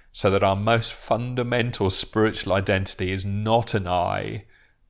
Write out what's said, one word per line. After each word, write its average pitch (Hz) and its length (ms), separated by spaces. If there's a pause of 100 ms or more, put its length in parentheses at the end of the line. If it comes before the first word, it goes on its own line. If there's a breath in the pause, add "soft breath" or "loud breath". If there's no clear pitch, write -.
(100)
so - 200
that 98 120
our 98 140
most 113 360
fundamental 120 960
spiritual - 640
identity 95 600
is 92 120
not 107 480
an 98 140
I, 90 600 (440 soft breath)